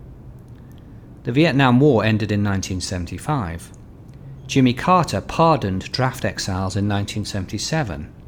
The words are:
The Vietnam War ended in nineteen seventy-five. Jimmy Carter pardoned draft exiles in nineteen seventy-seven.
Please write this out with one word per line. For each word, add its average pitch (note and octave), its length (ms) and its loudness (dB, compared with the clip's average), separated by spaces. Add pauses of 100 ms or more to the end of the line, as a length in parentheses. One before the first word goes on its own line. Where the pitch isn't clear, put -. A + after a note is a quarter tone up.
(1200)
The B2+ 100 -4
Vietnam C3+ 480 4
War B2 240 6
ended G#2+ 260 2
in G2+ 120 2
nineteen F#2+ 360 -2
seventy-five. F2+ 920 -6 (760)
Jimmy B2+ 260 4
Carter F3+ 460 2
pardoned A2 720 0
draft B2+ 320 -2
exiles F#2+ 540 -4
in G2+ 100 0
nineteen G2+ 380 -4
seventy-seven. G2+ 880 -6 (140)